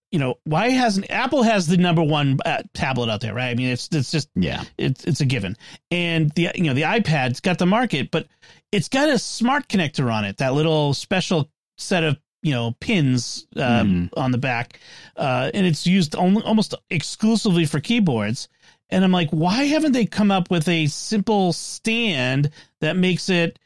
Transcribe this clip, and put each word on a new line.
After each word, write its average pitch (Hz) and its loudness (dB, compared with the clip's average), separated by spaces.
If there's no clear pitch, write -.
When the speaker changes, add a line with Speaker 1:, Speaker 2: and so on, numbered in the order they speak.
Speaker 1:
you 175 0
know, 131 -2
why 175 0
hasn't, 233 0
Apple 254 0
has 208 2
the 185 4
number 170 4
one, 147 2
uh, 147 -4
tablet 127 -2
out 107 -4
there, 110 -6
right? 123 -4
I 120 -4
mean, 127 -2
it's, 123 -4
it's 147 -2
just, 151 -4
Speaker 2:
Yeah. - -2
Speaker 1:
it's, - -4
it's - -2
a 151 0
given. 110 -2
And 165 0
the, 175 0
you 180 0
know, 143 0
the 139 0
iPad's 156 0
got 180 -2
the 180 2
market, 196 0
but 160 -2
it's 202 -2
got 277 2
a 262 2
smart 269 -2
connector 139 0
on 107 0
it, 101 -8
that 131 0
little 151 2
special 175 -2
set 180 -2
of, 151 0
you 156 0
know, 117 -2
pins, 135 0
uh, 120 2
Speaker 2:
Mm-hmm. 90 0
Speaker 1:
on 131 0
the 123 0
back. 120 -4
Uh, 127 -2
and 196 2
it's 170 0
used 175 2
only, 190 2
almost 214 0
exclusively 190 0
for 151 -2
keyboards. 131 0
And 185 4
I'm 185 4
like, 175 0
"Why 180 0
haven't 302 2
they 233 2
come 202 0
up 185 0
with 175 0
a 160 2
simple 196 0
stand 147 -2
that 156 -2
makes 185 0
it, 175 0